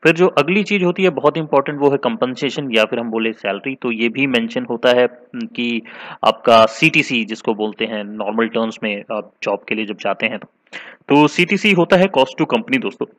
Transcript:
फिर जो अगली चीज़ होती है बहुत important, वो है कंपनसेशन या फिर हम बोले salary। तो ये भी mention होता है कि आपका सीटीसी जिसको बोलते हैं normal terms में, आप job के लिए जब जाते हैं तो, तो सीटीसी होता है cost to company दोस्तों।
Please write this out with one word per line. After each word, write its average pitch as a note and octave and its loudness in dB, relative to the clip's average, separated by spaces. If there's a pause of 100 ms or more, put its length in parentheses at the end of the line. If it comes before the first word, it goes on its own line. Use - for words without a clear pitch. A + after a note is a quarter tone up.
फिर D#3+ 4
जो E3+ 4
अगली F3+ 0
चीज़ G3+ -2
होती F3 0
है F#3 4
बहुत D3 0
important, D3 -2
वो C#3+ 4
है C#3 0
कंपनसेशन B2+ -4
या A2 4
फिर A#2+ -4
हम A#2 -6
बोले A2+ -2
salary। G2+ -6
तो B2+ -6
ये A2+ -2
भी C3+ -2
mention B2 -2
होता A#2+ -2
है B2 4 (280)
कि A#2 -6 (420)
आपका A2+ 6
सीटीसी C#3+ 0
जिसको A2 -4
बोलते G#2+ -6
हैं G#2+ -8
normal G#2+ -4
terms A2+ -4
में, G#2 -4
आप G#2+ -8 (100)
job G2+ -4
के - -2
लिए G#2+ -6
जब G2+ -10
जाते G2+ -4
हैं G#2+ -4
तो, - -16 (600)
तो D3 6
सीटीसी G3 0
होता F3 4
है F3+ 6
cost F#3+ 0
to D3+ 0
company B2 0
दोस्तों। A#2+ -6 (120)